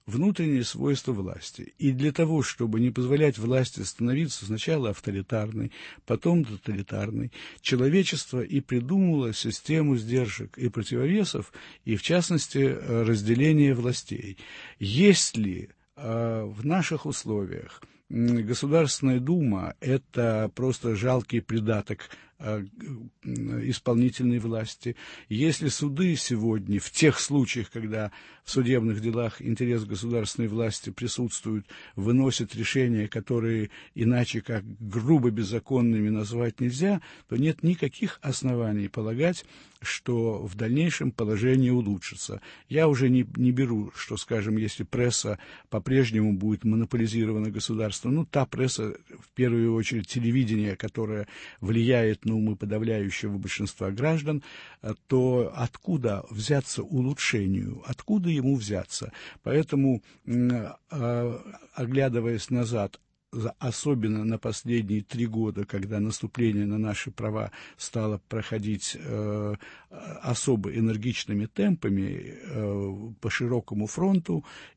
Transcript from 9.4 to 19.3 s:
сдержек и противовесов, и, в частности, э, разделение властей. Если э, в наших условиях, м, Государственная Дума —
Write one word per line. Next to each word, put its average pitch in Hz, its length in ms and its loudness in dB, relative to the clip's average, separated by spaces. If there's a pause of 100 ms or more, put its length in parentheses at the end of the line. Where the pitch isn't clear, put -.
сдержек 113 600 -2
и 127 100 0
противовесов, 135 840 0 (320)
и, 110 120 0
в - 60 -4
частности, 170 560 2
э, 127 460 2
разделение 127 680 6
властей. 117 640 -4 (440)
Если 110 880 4 (300)
э, 117 440 -2
в 104 200 -8
наших 160 420 0
условиях, 101 760 -6 (280)
м, 117 360 2
Государственная 139 760 2
Дума — 123 600 0